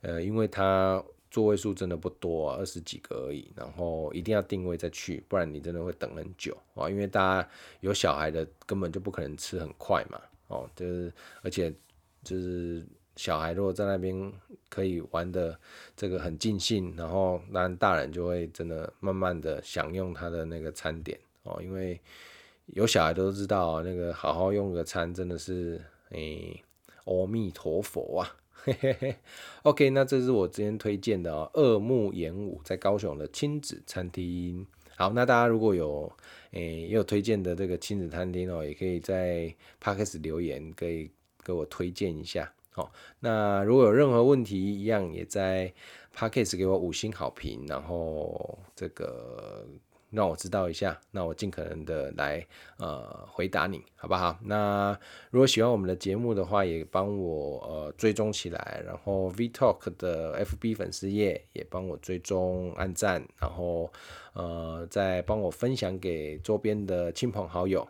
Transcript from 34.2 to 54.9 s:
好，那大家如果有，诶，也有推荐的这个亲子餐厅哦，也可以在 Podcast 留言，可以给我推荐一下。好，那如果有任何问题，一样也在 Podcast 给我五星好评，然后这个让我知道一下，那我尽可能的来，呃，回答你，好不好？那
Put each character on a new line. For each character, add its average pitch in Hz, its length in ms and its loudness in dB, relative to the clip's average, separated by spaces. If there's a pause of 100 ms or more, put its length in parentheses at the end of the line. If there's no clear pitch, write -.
好， 92 160 2
那 120 160 4
大 127 80 8
家 120 140 8
如 113 100 6
果 107 160 6
有， 76 360 0 (420)
诶， 82 300 -6
也 85 120 -8
有 107 80 6
推 101 180 2
荐 101 220 2
的 87 140 0
这 95 100 -2
个 90 100 0
亲 101 220 -4
子 87 100 -2
餐 90 240 -4
厅 90 180 -2
哦， 82 140 -4
也 73 80 -6
可 82 140 -6
以 87 140 0
在 87 520 0 (300)
Podcast 101 400 -2
留 80 180 -4
言， 78 340 -4
可 85 140 -4
以 80 220 -6 (340)
给 90 80 -4
我 80 140 -2
推 90 240 -4
荐 90 260 -2
一 78 60 -8
下。 80 280 -6 (200)
好， - 220 -8 (260)
那 104 460 4
如 113 100 6
果 131 100 12
有 104 80 10
任 139 180 8
何 117 120 8
问 135 220 8
题， 98 120 -4
一 98 280 0
样 101 280 2
也 85 120 -6
在 95 500 0 (420)
Podcast 110 400 0
给 92 80 2
我 92 140 4
五 85 140 0
星 110 200 -4
好 73 180 -4
评， 62 360 -8
然 69 160 -4
后 80 760 -4 (160)
这 - 160 -8
个 58 760 -12 (420)
让 107 180 2
我 82 80 2
知 95 140 -8
道 90 220 0
一 - 20 -6
下， 85 260 -2 (120)
那 95 120 -4
我 82 120 -2
尽 101 160 -2
可 80 140 -6
能 80 200 -6
的 71 280 -2
来， 73 340 -2 (320)
呃， 69 520 -8
回 92 160 -2
答 87 200 2
你， 92 160 -6 (140)
好 87 120 -12
不 92 60 4
好？ 87 280 2
那 101 560 2 (320)